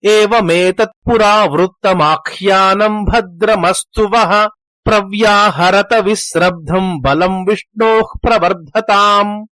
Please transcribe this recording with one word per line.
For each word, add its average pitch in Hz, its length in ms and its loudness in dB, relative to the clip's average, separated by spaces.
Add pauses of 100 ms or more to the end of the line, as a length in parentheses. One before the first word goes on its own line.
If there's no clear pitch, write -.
ఏవమేతత్పురా 208 1400 0
వృత్తమాఖ్యానం 190 1600 0
భద్రమస్తు 190 1000 -2
వః 208 460 2 (380)
ప్రవ్యాహరత 202 1080 0
విశ్రబ్ధం 180 1040 -2
బలం 180 440 -2
విష్ణోః 220 760 -2
ప్రవర్ధతాం. 208 1300 0 (120)